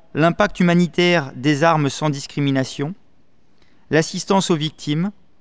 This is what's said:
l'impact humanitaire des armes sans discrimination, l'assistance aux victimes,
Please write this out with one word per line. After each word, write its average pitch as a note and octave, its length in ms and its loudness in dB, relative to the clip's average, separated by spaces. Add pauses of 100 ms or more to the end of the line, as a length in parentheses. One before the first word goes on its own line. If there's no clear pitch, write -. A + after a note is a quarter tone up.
(120)
l'impact E3+ 480 0
humanitaire F3 760 2
des C#3 300 0
armes D#3 240 4
sans D#3 220 -2
discrimination, C#3 840 -4 (960)
l'assistance F3 600 0
aux E3 60 2
victimes, D3+ 540 -4 (300)